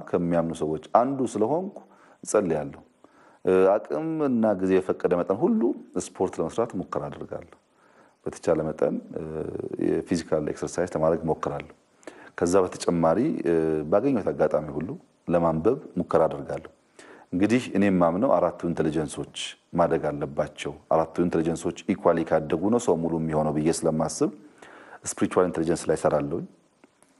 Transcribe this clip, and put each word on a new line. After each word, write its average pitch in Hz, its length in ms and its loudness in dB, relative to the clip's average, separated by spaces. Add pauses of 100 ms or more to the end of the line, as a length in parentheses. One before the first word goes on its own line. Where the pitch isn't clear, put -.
ከሚያምኑ 85 540 0
ሰዎች 78 280 -4 (100)
አንዱ 131 340 2
ስለሆንኩ 139 500 -2 (440)
እጸልያለሁ። 78 600 -2 (640)
እ፣ 92 80 4 (160)
አቅም 151 380 0 (160)
እና 123 200 2 (120)
ጊዜ 95 180 0
የፈቀደ 90 420 2
መጠን 87 220 0
ሁሉ 220 240 2 (400)
ስፖርት - 340 -4
ለመስራት 87 380 -2
ሙከራ 78 320 -6
አደርጋለሁ። - 520 -12 (680)
በተቻለ - 380 0
መጠን፣ - 320 0 (160)
እ፣ 80 120 -8 (640)
የፊዚካል 82 600 0
ኤክሰርሳይዝ 85 440 -4
ለማድረግ 80 300 2
እሞክራለሁ። 73 520 -4 (640)
ከዛ 87 240 0
በተጨማሪ፣ 87 600 2 (220)
እ፣ 85 120 2 (320)
ባገኘሁት 104 440 2
አጋጣሚ 76 420 0
ሁሉ 80 180 -6 (380)
ለማንበብ 85 500 2 (180)
ሙከራ 85 280 2
አደርጋለሁ። 73 480 -4 (580)
እንግዲህ 104 420 2
እኔ 98 140 2
የማምነው 90 460 2
አራቱ 87 340 2
ኢንተለጀንሶች 78 720 -4 (360)
ማደግ 82 320 2
አለባቸው። 73 680 -6 (140)
አራቱ - 320 0
ኢንተለጀንሶች 85 580 0 (120)
ኢኳሊ 90 340 2
ካደጉ 80 440 0
ነው 117 140 2
ሰው 92 140 2
ሙሉ 82 200 -2
የሚሆነው 78 380 0
ብዬ 76 180 2
ስለማስብ 82 600 0 (720)
ስፒሪቹዋል - 400 2
ኢንተለጀንስ 85 380 0
ላይ 80 120 0
እሰራለሁኝ። 78 500 0 (760)